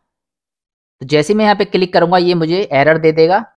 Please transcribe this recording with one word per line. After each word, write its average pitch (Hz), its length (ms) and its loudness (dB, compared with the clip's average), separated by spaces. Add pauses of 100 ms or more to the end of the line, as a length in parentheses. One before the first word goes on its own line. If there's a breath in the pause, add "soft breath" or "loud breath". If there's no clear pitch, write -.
(1000)
तो 139 60 -16
जैसे 147 280 0
मैं 214 120 0
यहाँ 208 100 2
पे 202 100 -4
क्लिक 185 280 -4
करूंगा, 175 240 2
ये 175 160 0
मुझे 175 380 -2
एरर 147 260 2
दे 160 140 2
देगा। 165 340 0 (120)